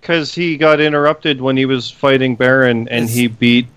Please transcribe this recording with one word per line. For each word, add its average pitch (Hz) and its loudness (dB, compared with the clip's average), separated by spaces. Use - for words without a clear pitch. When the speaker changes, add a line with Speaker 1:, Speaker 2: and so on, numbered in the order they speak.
Speaker 1:
'Cause 165 -4
he 170 -4
got 151 2
interrupted 151 0
when 131 -2
he 131 0
was 131 -4
fighting 131 0
Baron 123 2
and 120 -2
Speaker 2:
It's 117 -6
Speaker 1:
he 123 0
beat 120 0